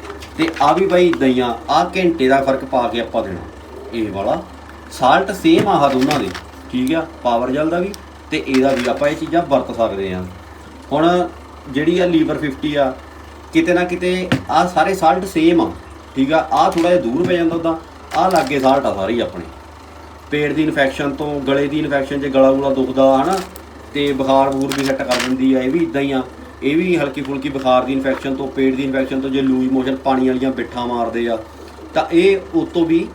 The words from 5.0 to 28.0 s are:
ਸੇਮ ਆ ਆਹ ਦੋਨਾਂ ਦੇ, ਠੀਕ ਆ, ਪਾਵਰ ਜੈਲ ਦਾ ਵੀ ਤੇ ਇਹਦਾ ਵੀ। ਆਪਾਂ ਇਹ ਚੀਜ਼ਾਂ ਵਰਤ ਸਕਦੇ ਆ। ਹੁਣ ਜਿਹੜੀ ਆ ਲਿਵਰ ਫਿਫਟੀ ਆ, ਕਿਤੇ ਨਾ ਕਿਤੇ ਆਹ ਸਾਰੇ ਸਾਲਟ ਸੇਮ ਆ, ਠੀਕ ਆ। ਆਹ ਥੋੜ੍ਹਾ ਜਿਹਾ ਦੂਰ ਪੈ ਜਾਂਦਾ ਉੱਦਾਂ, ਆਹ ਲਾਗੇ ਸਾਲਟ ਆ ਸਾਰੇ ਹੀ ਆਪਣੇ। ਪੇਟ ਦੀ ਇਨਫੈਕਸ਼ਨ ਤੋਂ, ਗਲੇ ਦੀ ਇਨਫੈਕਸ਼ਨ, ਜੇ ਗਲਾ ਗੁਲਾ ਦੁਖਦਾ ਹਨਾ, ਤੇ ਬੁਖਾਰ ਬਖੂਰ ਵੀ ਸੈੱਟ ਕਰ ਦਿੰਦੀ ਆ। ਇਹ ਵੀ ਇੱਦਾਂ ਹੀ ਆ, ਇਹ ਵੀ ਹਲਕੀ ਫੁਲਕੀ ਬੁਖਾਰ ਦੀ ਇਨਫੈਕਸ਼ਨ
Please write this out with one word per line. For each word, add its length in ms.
ਸੇਮ 360
ਆ 40
ਆਹ 180
ਦੋਨਾਂ 300
ਦੇ, 80
ਠੀਕ 220
ਆ, 120
ਪਾਵਰ 280
ਜੈਲ 200
ਦਾ 80
ਵੀ 140
ਤੇ 160
ਇਹਦਾ 240
ਵੀ। 180
ਆਪਾਂ 200
ਇਹ 80
ਚੀਜ਼ਾਂ 260
ਵਰਤ 340
ਸਕਦੇ 360
ਆ। 120
ਹੁਣ 360
ਜਿਹੜੀ 280
ਆ 80
ਲਿਵਰ 320
ਫਿਫਟੀ 360
ਆ, 180
ਕਿਤੇ 220
ਨਾ 100
ਕਿਤੇ 440
ਆਹ 180
ਸਾਰੇ 260
ਸਾਲਟ 300
ਸੇਮ 360
ਆ, 100
ਠੀਕ 180
ਆ। 200
ਆਹ 180
ਥੋੜ੍ਹਾ 200
ਜਿਹਾ 120
ਦੂਰ 240
ਪੈ 80
ਜਾਂਦਾ 220
ਉੱਦਾਂ, 180
ਆਹ 140
ਲਾਗੇ 300
ਸਾਲਟ 260
ਆ 80
ਸਾਰੇ 180
ਹੀ 80
ਆਪਣੇ। 240
ਪੇਟ 220
ਦੀ 100
ਇਨਫੈਕਸ਼ਨ 520
ਤੋਂ, 260
ਗਲੇ 280
ਦੀ 100
ਇਨਫੈਕਸ਼ਨ, 420
ਜੇ 80
ਗਲਾ 240
ਗੁਲਾ 180
ਦੁਖਦਾ 520
ਹਨਾ, 160
ਤੇ 180
ਬੁਖਾਰ 380
ਬਖੂਰ 280
ਵੀ 60
ਸੈੱਟ 180
ਕਰ 260
ਦਿੰਦੀ 260
ਆ। 80
ਇਹ 80
ਵੀ 80
ਇੱਦਾਂ 240
ਹੀ 100
ਆ, 100
ਇਹ 140
ਵੀ 200
ਹਲਕੀ 260
ਫੁਲਕੀ 260
ਬੁਖਾਰ 360
ਦੀ 80
ਇਨਫੈਕਸ਼ਨ 420